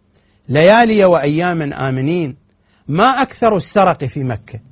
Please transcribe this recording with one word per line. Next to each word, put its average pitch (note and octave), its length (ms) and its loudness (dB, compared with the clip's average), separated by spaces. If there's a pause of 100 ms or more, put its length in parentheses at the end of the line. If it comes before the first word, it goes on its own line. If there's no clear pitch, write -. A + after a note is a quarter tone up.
(500)
ليالي G#3 560 4
وأياما D#3 840 0
آمنين'، C#3 580 -4 (400)
ما D#3+ 160 0
أكثر A#3+ 540 0
السرق F3 480 0
في C3+ 180 -8
مكة؟ A2+ 360 -8 (120)